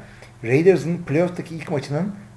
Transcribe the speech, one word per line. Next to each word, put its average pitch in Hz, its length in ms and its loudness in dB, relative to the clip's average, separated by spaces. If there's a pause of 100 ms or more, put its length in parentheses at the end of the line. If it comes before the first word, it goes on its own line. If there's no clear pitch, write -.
(440)
Raiders'ın 160 540 4
playoff'taki 170 580 -2
ilk 160 160 -8
maçının 156 420 -2 (240)